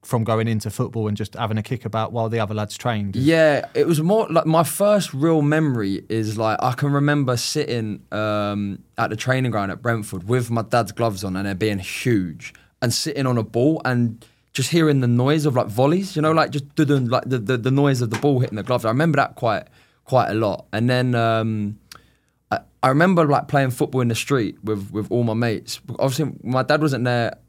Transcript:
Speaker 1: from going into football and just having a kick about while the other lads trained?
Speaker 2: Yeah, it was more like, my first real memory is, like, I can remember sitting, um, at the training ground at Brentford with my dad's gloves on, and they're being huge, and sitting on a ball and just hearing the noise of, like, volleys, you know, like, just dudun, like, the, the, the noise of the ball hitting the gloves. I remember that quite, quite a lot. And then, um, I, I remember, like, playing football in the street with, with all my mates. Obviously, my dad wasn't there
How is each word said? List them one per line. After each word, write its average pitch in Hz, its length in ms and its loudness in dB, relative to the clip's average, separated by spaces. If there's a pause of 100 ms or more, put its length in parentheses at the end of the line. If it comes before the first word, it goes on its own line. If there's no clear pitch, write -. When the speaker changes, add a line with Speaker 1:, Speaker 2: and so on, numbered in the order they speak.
Speaker 1:
from 113 220 -2
going 113 240 0
into 110 220 -2
football 110 380 -4
and 104 80 -2
just 104 180 -8
having 110 220 -4
a 107 60 -2
kick 117 220 -8
about 110 280 -4
while 113 160 -2
the 113 120 -2
other 107 120 -2
lads 107 240 -6
trained? 104 400 -4
Speaker 2:
Yeah, 156 480 4 (100)
it 143 120 2
was 156 160 2
more 208 260 2
like, 165 160 2
my 160 200 4
first 202 500 0
real 160 260 2
memory 143 680 0
is, 107 280 -2
like, 110 260 0
I 123 100 0
can 143 200 0
remember 143 440 2
sitting, - 680 -4 (100)
um, 104 680 -2 (160)
at 117 120 -2
the 107 60 -6
training 127 360 0
ground 101 200 -2
at - 80 -10
Brentford 104 480 -4
with 120 220 0
my 117 120 0
dad's 113 300 0
gloves 104 320 -2
on, 92 120 -4
and 98 100 -4
they're 98 80 -4
being 101 240 0
huge, 92 760 -2 (300)
and 120 100 0
sitting 139 340 -4
on 123 120 0
a 110 40 0
ball 127 420 0
and 120 380 0 (300)
just - 180 -2
hearing 156 300 4
the 123 80 2
noise 139 380 2
of, 131 100 2
like, 113 120 0
volleys, 147 480 0
you 151 60 0
know, 156 100 4
like, 156 180 2
just 143 240 -6
dudun, 135 360 2
like, 127 160 0
the, 127 120 0
the, 127 180 0
the 120 140 0
noise 135 320 2
of 110 80 -2
the 110 80 -4
ball 143 220 2
hitting 113 160 -2
the 104 60 -6
gloves. 123 220 -2
I 110 40 2
remember 143 280 2
that - 200 0
quite, 107 320 -2 (360)
quite 123 240 2
a 98 60 -2
lot. 107 380 -2
And 113 180 0
then, 123 240 0
um, 113 640 0 (720)
I, - 80 -2 (220)
I 131 60 2
remember, 170 380 4
like, 143 220 0
playing 135 220 2
football 131 320 -2
in 120 60 2
the 113 60 0
street 117 480 -2
with, 101 300 -6
with 104 180 -4
all 120 140 2
my 113 100 0
mates. 113 460 -4 (180)
Obviously, 135 320 0 (140)
my 127 180 0
dad 151 200 2
wasn't 135 220 0
there 120 340 0 (100)